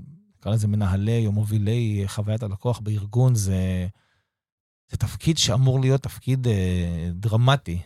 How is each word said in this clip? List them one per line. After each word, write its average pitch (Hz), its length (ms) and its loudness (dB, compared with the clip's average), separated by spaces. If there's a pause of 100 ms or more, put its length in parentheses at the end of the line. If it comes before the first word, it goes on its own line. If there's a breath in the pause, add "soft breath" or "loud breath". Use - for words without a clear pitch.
(400)
נקרא 98 120 -4
לזה, 107 160 2
מנהלי 104 600 2
או 101 40 0
מובילי, 107 680 0
אה, 98 60 -2
חוויית 110 360 -4
הלקוח 104 360 -4
בארגון. 107 560 0
זה, 92 520 0 (1040)
זה - 60 -6
תפקיד - 400 -2
שאמור 131 420 2
להיות 131 240 2
תפקיד, 127 440 -2
אה, 90 680 0
דרמטי 110 720 0